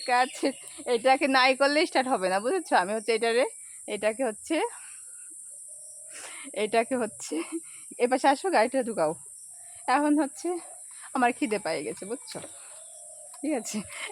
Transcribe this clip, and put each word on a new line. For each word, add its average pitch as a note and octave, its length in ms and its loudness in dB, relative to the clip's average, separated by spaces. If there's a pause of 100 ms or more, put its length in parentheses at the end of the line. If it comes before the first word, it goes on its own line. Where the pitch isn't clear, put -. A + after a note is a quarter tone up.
কাছে। B3+ 420 2 (380)
এটাকে C4 420 4
নাই C4+ 280 6
করলে C#4 300 4
স্টার্ট B3+ 220 2
হবে G3+ 220 0
না, F#3 100 2
বুঝেছো? D#4 400 0
আমি F3+ 140 2
হচ্ছে A3 200 0
এটারে, A#3 320 4 (420)
এটাকে G#3+ 360 0
হচ্ছে, A#3 320 -2 (2000)
এটাকে A3+ 420 2
হচ্ছে, A#3+ 400 -4 (640)
এ A#3+ 80 6
পাশে D4 200 2
আসো, C#4+ 220 4
গাড়িটা C4+ 340 4
ঢুকাও। F#3+ 280 0 (760)
এখন D4 320 4
হচ্ছে C#4+ 280 -4 (640)
আমার B3 200 4
খিদে G#3+ 260 0
পেয়ে D#3+ 240 -2
গেছে, D#3 220 -8
বুঝছো? - 340 -10 (960)
ঠিক - 180 -4
আছে, A3 240 -4 (340)